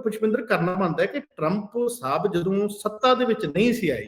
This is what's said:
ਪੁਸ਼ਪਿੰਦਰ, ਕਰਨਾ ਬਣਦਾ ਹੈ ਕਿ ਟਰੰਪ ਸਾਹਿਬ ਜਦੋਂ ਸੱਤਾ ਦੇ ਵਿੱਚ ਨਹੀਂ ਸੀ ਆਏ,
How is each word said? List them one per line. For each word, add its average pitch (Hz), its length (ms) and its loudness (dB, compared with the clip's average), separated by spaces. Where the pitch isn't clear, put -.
ਪੁਸ਼ਪਿੰਦਰ, 220 380 0
ਕਰਨਾ 180 320 0
ਬਣਦਾ 175 280 0
ਹੈ 196 60 2
ਕਿ 285 120 -4
ਟਰੰਪ 208 680 -4
ਸਾਹਿਬ 165 460 -2
ਜਦੋਂ 190 360 0
ਸੱਤਾ 214 440 0
ਦੇ 247 120 2
ਵਿੱਚ 220 200 0
ਨਹੀਂ 190 280 4
ਸੀ 196 160 0
ਆਏ, 117 180 -2